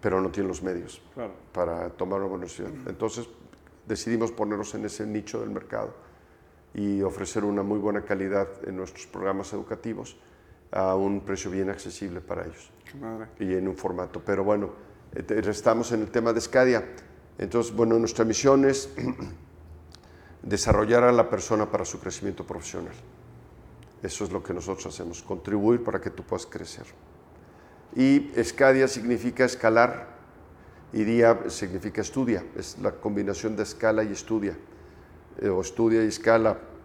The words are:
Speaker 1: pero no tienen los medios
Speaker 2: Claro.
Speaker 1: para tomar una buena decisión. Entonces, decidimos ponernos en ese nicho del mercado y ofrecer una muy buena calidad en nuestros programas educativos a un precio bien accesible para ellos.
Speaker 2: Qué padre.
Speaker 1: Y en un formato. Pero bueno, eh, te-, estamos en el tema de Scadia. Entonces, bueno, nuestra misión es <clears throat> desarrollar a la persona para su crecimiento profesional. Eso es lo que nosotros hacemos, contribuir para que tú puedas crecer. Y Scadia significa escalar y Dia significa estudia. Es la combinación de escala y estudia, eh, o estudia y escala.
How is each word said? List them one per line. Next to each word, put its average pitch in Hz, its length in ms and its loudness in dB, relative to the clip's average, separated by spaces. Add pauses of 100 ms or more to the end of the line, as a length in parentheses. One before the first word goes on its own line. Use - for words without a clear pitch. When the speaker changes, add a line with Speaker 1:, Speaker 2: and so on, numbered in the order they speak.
Speaker 1:
pero 95 180 2
no 95 100 0
tienen 95 200 -2
los 90 120 -6
medios 90 400 -8 (120)
Speaker 2:
Claro. 113 180 -10 (220)
Speaker 1:
para 85 380 -2
tomar 95 280 -4
una 98 80 -4
buena 92 160 -6
decisión. 101 420 -12
Entonces, 110 440 -6 (580)
decidimos 113 460 -2
ponernos 104 420 -4
en 107 80 -6
ese 107 220 -6
nicho 107 340 -6
del 110 120 -6
mercado 107 420 -6 (800)
y 101 280 -2
ofrecer 98 440 -2
una 101 180 0
muy 104 160 0
buena 104 220 -2
calidad 98 460 -2 (180)
en 95 100 -8
nuestros 92 320 -10
programas 98 460 -4
educativos 107 640 -8 (540)
a 95 240 2
un 98 260 0
precio 98 280 -6
bien 95 200 -2
accesible 95 500 -8
para 87 260 -8
ellos. - 240 -16 (220)
Speaker 2:
Qué 139 60 -16
padre. 113 300 -10 (120)
Speaker 1:
Y 95 160 0
en 92 140 0
un 92 80 -4
formato. 90 480 -8
Pero 98 180 0
bueno, 101 280 2 (440)
eh, - 80 -8
te-, 107 160 0 (100)
estamos 113 440 2
en 110 80 0
el 104 100 -6
tema 117 220 2
de 113 80 0
Scadia. 127 420 4 (540)
Entonces, 113 360 -2
bueno, 117 240 4
nuestra 113 280 2
misión 135 400 6
es 135 280 2 (800)
<clears throat> - 720 -20
desarrollar 110 640 4
a 123 80 8
la 117 160 6
persona 107 420 0
para 98 140 -2
su - 160 -10
crecimiento 92 440 -8
profesional. 87 480 -10 (1120)
Eso 101 220 -6
es 87 80 -8
lo 90 100 -4
que 92 100 -6
nosotros 90 340 -6
hacemos, 85 360 -10
contribuir 101 640 2
para 95 160 -2
que - 80 -6
tú - 140 -14
puedas - 220 -6
crecer. - 400 -14 (1080)
Y 139 360 6 (120)
Scadia 135 440 6
significa 120 580 0
escalar 117 720 4 (760)
y 110 120 2
Dia 117 440 6
significa 95 520 -6
estudia. 110 420 0 (120)
Es 101 240 -10
la 101 120 0
combinación 101 640 -2
de 104 80 -2
escala 110 400 2
y 107 80 -4
estudia, 101 440 -2 (840)
eh, - 100 0
o 95 120 2
estudia 113 420 2
y 110 40 4
escala. 110 500 4 (280)